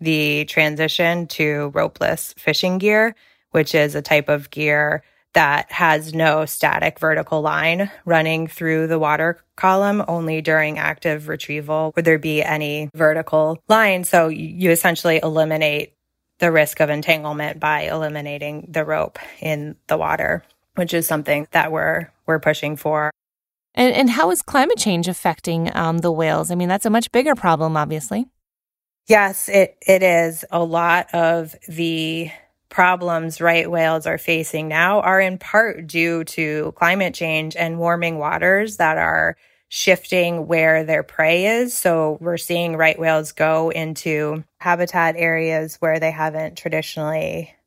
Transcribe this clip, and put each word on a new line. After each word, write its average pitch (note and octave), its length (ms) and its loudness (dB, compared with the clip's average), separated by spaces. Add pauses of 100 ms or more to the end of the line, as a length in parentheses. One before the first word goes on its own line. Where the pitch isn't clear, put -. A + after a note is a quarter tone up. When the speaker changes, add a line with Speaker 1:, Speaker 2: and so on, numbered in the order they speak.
Speaker 1:
the D3+ 460 0
transition D#3+ 800 0
to D3 480 -2
ropeless E3 640 -2
fishing F3+ 400 -2
gear, G#3+ 380 2 (340)
which D#3+ 240 0
is D3 220 2
a D3 80 -6
type D3 260 0
of D3 220 -2
gear D3+ 520 0 (300)
that D3 380 2
has D#3 420 0
no D#3 320 2
static - 540 -2
vertical D#3 420 0
line D#3+ 480 0 (160)
running D#3+ 400 2
through D#3+ 400 -2
the D#3+ 140 0
water D#3 420 0 (140)
column. G3 520 2
Only E3 340 -4
during D#3 360 0
active D3+ 500 -4
retrieval D#3 680 -4
would E3+ 100 0
there D#3+ 140 6
be D3+ 240 -2
any D3+ 500 -4
vertical D#3 720 0
line. G#3 360 4
So E3+ 240 4
y-, D#3+ 60 -2
you E3 360 -2
essentially E3+ 540 2
eliminate D#3 720 0 (420)
the E3+ 140 2
risk D#3 300 2
of D3+ 100 2
entanglement D3+ 680 -4
by D3+ 240 -2
eliminating D3+ 880 -8
the D#3 160 -2
rope D#3 320 -4 (220)
in D3+ 360 -6 (120)
the D#3 100 0
water, D#3+ 460 -2 (320)
which F3 180 -2
is E3 140 0
something D3+ 420 -2
that D#3+ 220 0
we're, D#3+ 400 -2 (160)
we're D#3+ 120 0
pushing D3+ 360 -2
for. D3+ 340 -2 (640)
Speaker 2:
And, B3 200 4
and C4 160 4
how D#4 220 2
is F4 100 -2
climate D4 360 2
change F3 300 0
affecting, E3 640 -2
um, E3 260 0
the E3+ 120 0
whales? D#3+ 400 0
I F3 40 -2
mean, F3+ 120 0
that's F#3+ 180 -2
a A3+ 40 2
much A#3 240 0
bigger C4 220 2
problem, D#3+ 420 0
obviously. D#3 480 -4 (800)
Speaker 1:
Yes, G3+ 400 2
it, F#3+ 300 4 (100)
it F#3+ 160 6
is. E3 480 2
A E3+ 100 0
lot E3+ 520 0
of E3 420 0 (140)
the D#3+ 600 -4 (380)
problems F3 720 0
right E3+ 320 2
whales D#3+ 360 0
are E3 100 -2
facing D#3+ 500 -4
now F3 320 2
are F#3+ 220 4
in F#3 160 0
part G#3 500 0
due E3 380 -2
to D#3 500 -4
climate F3+ 380 0
change D#3+ 420 -4
and E3+ 240 -4
warming E3+ 380 -2
waters F#3 580 0
that D#3+ 220 2
are E3 400 0 (320)
shifting F3 800 0
where D#3+ 360 2
their D#3 200 0
prey F3+ 580 2
is. B3 120 -4
So D#3+ 460 0
we're E3+ 180 -4
seeing E3+ 380 -4
right D#3+ 240 2
whales D#3 320 0
go D#3+ 380 2
into D#3 760 -4 (160)
habitat E3+ 580 0
areas D#3+ 640 -2
where D#3+ 180 0
they D#3+ 140 0
haven't D#3 460 -6
traditionally D#3 960 -6 (140)